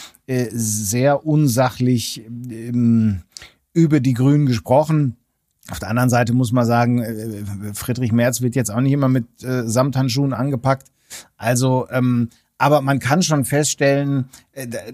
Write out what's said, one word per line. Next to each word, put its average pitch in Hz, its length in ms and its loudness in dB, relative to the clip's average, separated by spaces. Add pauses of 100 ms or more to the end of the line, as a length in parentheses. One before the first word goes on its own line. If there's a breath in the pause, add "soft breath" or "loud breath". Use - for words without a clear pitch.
(280 loud breath)
äh, 127 240 -2
sehr 113 760 0
unsachlich, 127 960 0 (260)
ähm, 113 720 2 (500 loud breath)
über 156 260 4
die 131 140 0
Grünen 143 320 4
gesprochen. 135 680 2 (540)
Auf - 100 -10
der - 100 -10
anderen 123 200 2
Seite 117 240 2
muss 123 180 0
man 123 140 2
sagen, 120 340 2
äh, 104 760 -8
Friedrich 120 380 -4
Merz 120 300 2
wird 123 140 -2
jetzt 117 160 0
auch 113 100 -2
nicht 135 120 2
immer 139 160 0
mit, 131 160 0 (180)
äh, 127 240 -4
Samthandschuhen 131 680 0
angepackt. 135 540 -2 (500 loud breath)
Also, 127 520 0
ähm, 123 400 0 (280 soft breath)
aber 143 240 2
man 135 180 0
kann 151 240 0
schon 151 220 0
feststellen, 139 800 0 (260 loud breath)
äh, 131 160 -14
d-, 117 100 -10 (160)